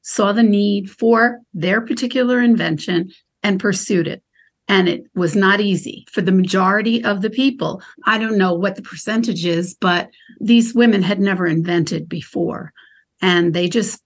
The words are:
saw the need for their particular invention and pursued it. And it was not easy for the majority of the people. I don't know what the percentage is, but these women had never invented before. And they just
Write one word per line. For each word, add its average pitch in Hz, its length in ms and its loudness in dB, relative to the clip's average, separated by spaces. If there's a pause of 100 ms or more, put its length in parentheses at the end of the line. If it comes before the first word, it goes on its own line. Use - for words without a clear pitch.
saw 202 260 0
the 226 100 2
need 202 480 2
for 233 500 2 (140)
their 185 260 0
particular 247 580 -2
invention 180 720 0 (320)
and 202 160 0
pursued 190 480 0
it. - 160 -10 (460)
And 190 180 4
it - 180 -4 (100)
was 175 200 -4
not 196 280 2
easy - 500 -4
for - 80 -2
the 185 120 0
majority 196 680 2
of 202 200 -2
the 214 80 -2
people. 247 500 -2 (240)
I 220 140 0
don't 220 180 -2
know 190 160 2
what 190 240 -2
the 202 60 -14
percentage 214 640 -4
is, 175 280 -2
but 175 360 -2 (300)
these 226 340 4
women 226 280 4
had 196 180 0
never 190 260 0
invented 165 600 -2
before. - 680 -8 (480)
And 175 320 2
they 175 120 0
just 196 400 -2